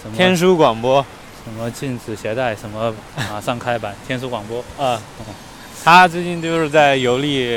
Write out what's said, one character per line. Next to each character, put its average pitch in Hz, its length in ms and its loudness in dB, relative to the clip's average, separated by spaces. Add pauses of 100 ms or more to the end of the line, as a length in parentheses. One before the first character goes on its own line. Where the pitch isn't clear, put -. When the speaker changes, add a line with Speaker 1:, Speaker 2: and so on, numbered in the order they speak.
Speaker 1:
什 113 80 -14
么？ 110 60 -12
Speaker 2:
天 185 220 2
书 180 180 4
广 127 240 4
播。 131 240 2 (400)
Speaker 1:
什 113 100 -14
么 113 180 -8
禁 127 340 -8
止 110 100 -8
携 107 200 -6
带， 123 200 -2
什 107 140 -14
么 110 240 -4 (380)
马 104 100 -8
上 123 160 -4
开 120 220 -4
版， 104 180 -8
Speaker 2:
<laughs> - 100 -20
Speaker 1:
天 127 120 -6
书 127 100 -8
广 113 160 -8
播。 117 140 -8 (180)
Speaker 2:
啊。 123 240 -2 (180)
Speaker 1:
嗯。 - 60 -14 (580)
Speaker 2:
他 180 240 8
最 175 160 -4
近 175 180 -6
就 165 180 0
是 160 80 2
在 143 280 6
游 123 240 2
历， 135 380 -2